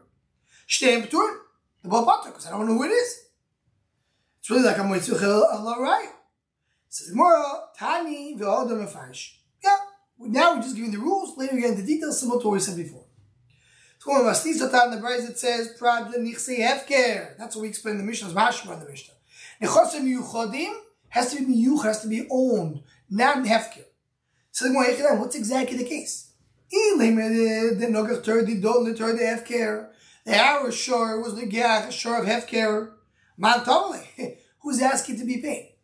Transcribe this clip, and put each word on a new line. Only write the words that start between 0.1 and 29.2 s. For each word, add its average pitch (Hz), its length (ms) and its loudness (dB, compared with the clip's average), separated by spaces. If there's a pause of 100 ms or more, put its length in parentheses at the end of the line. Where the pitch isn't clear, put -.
Shtei 240 400 2
Pturim, 415 300 0 (460)
the 180 60 -10
Baal 226 160 2
Patur, - 280 2
'cause - 140 -16
I 165 40 -12
don't 214 160 -4
know 226 60 2
who 247 100 2
it 349 80 0
is. 494 320 0 (1160)
It's - 100 -10
really 254 140 6
like 214 140 4
a 202 40 0
Moitzuch 190 400 0
El 214 580 2
Raya. 349 320 0 (760)
Says - 200 -12
Gemara, 294 680 2
Tani 302 600 -6
Ve'odom 214 500 -2
Mefarish. - 480 -16 (280)
Yeah, 392 140 4 (420)
now 277 360 4
we're 226 60 -4
just 233 140 -8
giving 226 160 -8
the 208 80 -6
rules. 370 380 -2
Later 262 180 -4
we 240 60 0
get 233 100 2
into 196 120 -4
details, 302 360 -2
similar 240 220 -2
to 214 60 -2
what 202 60 2
we 190 60 2
said 180 180 -4
before. 160 280 -12 (960)
So 277 120 -6
when 269 100 4
Masnisa 254 500 0
Tan, 240 200 6
the 226 60 -6
Brayz, 233 320 -4
it - 80 -14
says, 233 400 -2
Prat 233 360 0
Nichse 240 460 -6
Hefker. 254 800 0
That's 220 180 -14
what 220 80 -10
we 220 40 -6
explained 214 320 -6
in 196 60 -6
the 220 40 -6
Mishnah, 208 200 -8
as 160 40 -8
Mashma 214 420 0
in 160 40 -14
the 147 60 -16
Mishnah. 139 300 -18 (460)
Nechosim 294 440 2
Yuchodim 247 680 -4 (360)
has - 240 -2
to 262 120 -2
be 254 80 4
Miyuch, 240 300 4
has 214 180 0
to 220 60 -8
be 220 220 -4
owned, 214 540 0 (260)
not 254 340 2
Hefker. 220 400 0 (680)
So 247 180 -2
the 262 40 2
Gemara, 254 460 4
what's 247 160 -4
exactly 240 420 -2
the 254 60 -4
case? - 480 -8 (400)
The 226 1160 2
Nogach 214 340 0
Tur, 220 200 2
the 196 180 -2
Dol, 233 240 2
the 226 100 -2
Tur, 226 180 -2
the 233 100 0